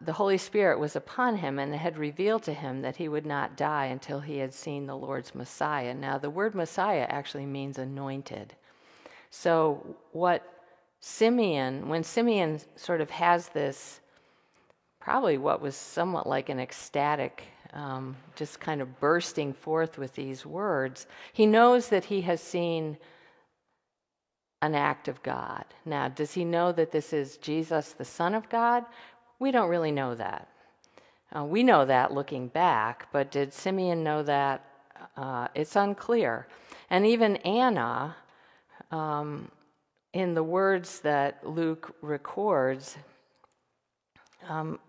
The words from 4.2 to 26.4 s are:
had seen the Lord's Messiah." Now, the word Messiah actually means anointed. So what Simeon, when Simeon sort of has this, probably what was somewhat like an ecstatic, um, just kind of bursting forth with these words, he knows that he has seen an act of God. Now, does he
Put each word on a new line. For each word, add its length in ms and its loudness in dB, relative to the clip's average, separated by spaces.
had 140 -4
seen 320 -8
the 120 -10
Lord's 360 -8
Messiah." 600 -4
Now, 240 -4
the 120 -4
word 240 -2
Messiah 560 0
actually 360 -6
means 320 -8
anointed. 800 -8
So 640 2
what 320 2
Simeon, 880 2
when 160 0
Simeon 560 2
sort 240 -2
of 100 -2
has 400 2
this, 520 -6
probably 380 2
what 240 0
was 140 -6
somewhat 520 -4
like 220 -2
an 100 -4
ecstatic, 840 -4
um, 440 -10
just 240 -10
kind 220 -4
of 180 -10
bursting 540 2
forth 440 -2
with 160 -8
these 320 -10
words, 640 -4
he 140 6
knows 420 8
that 180 2
he 160 -2
has 200 0
seen 560 -2
an 120 0
act 320 0
of 160 -10
God. 420 -8
Now, 220 -2
does 260 -4
he 120 -2